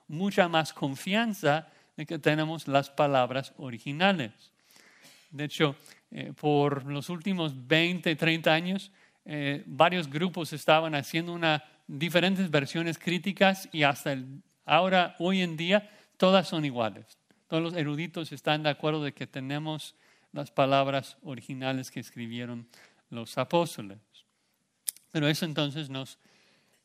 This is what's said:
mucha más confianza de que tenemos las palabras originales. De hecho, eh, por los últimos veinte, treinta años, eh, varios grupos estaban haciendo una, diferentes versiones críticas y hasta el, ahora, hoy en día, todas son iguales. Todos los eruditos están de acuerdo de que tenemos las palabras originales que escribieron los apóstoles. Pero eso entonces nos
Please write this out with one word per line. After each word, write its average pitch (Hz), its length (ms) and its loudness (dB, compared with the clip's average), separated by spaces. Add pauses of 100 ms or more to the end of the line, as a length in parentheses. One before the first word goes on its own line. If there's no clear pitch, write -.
mucha 185 420 2
más 160 240 2
confianza 160 960 -2 (280)
de 151 100 -8
que 165 120 -6
tenemos 156 500 0
las 139 200 4
palabras 135 680 2
originales. 143 760 -2 (960)
De 147 140 -8
hecho, 147 320 2 (340)
eh, 139 220 -12
por 143 540 2
los 143 240 -6
últimos 160 560 -4
veinte, 165 500 4
treinta 160 380 4
años, 180 360 -2 (360)
eh, 143 400 -4
varios 160 420 2
grupos 156 460 -4
estaban 156 400 4
haciendo 165 400 -2
una, 160 280 2 (240)
diferentes 170 640 0
versiones 156 480 0
críticas 190 720 0
y 156 120 -2
hasta 143 300 2
el, 131 300 -8 (220)
ahora, 180 540 2
hoy 185 240 0
en 165 160 -4
día, 196 320 0 (260)
todas 185 320 6
son 160 160 -2
iguales. 113 540 -4 (300)
Todos 165 140 0
los 170 120 -4
eruditos 160 560 -4
están 151 320 0
de 151 60 0
acuerdo 151 340 -2
de 139 100 -4
que 135 140 -10
tenemos 147 720 -8 (360)
las 143 180 -10
palabras 139 720 2
originales 131 680 -6
que - 80 -12
escribieron 120 720 -10 (420)
los 117 280 -10
apóstoles. 127 600 -2 (1120)
Pero 151 160 0
eso 156 200 0
entonces 147 420 -6
nos 135 300 -12 (680)